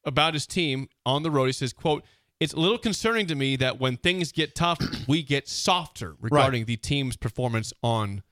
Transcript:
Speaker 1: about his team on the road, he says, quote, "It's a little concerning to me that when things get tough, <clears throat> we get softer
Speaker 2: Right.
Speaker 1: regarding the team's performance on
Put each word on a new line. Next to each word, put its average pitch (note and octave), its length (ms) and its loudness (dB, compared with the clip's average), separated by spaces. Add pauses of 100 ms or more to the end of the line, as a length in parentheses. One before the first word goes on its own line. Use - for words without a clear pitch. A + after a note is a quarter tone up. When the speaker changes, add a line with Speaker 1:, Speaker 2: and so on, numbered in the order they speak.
Speaker 1:
about D3 280 2
his D3 120 -2
team C3+ 440 -2 (160)
on C#3 180 2
the D#3+ 80 0
road, C3+ 140 4
he C3 80 2
says, B2+ 180 -4
quote, - 320 0 (380)
"It's D#3+ 120 0
a D#3 60 -4
little G3 180 2
concerning A3+ 500 0
to D#3+ 80 -2
me C3+ 220 0
that B2+ 220 0
when B2+ 160 0
things F3 380 0
get D3+ 220 -2
tough, E3+ 220 0 (160)
<clears throat> - 140 -6
we D3+ 160 2
get C#3 240 -2
softer E3+ 640 -2
Speaker 2:
Right. C#2+ 120 -20
Speaker 1:
regarding C3 420 2
the A#2 100 -2
team's C3 400 -2
performance A#2 560 -4 (100)
on G#2+ 500 -2